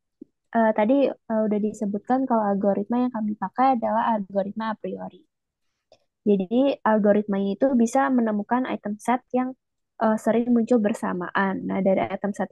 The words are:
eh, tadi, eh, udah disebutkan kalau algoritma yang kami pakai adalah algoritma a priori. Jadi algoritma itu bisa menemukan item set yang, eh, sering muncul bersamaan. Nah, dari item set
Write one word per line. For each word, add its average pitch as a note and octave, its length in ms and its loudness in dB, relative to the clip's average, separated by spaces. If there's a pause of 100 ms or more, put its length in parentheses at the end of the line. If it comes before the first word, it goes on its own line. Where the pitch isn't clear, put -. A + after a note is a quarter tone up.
(540)
eh, A3+ 160 4
tadi, A#3+ 400 2
eh, - 320 -4
udah G#3+ 160 0
disebutkan G#3 640 -2
kalau A3+ 240 0
algoritma G3+ 560 0
yang B3 80 -2
kami G#3+ 240 -4
pakai B3+ 400 0
adalah A3+ 400 0
algoritma G3+ 560 -4
a G#3+ 80 -6
priori. F#3 480 -12 (960)
Jadi A3 640 2
algoritma G#3 560 2
itu G3 320 0
bisa A#3+ 400 2
menemukan A3+ 560 0
item G#3 320 -6
set B3 320 -2
yang, B3+ 240 -2 (400)
eh, A3 240 2
sering A#3 320 2
muncul A#3 240 4
bersamaan. F#3+ 880 -2
Nah, F#3+ 160 -2
dari F#3+ 240 4
item G3 240 -6
set G3+ 220 -4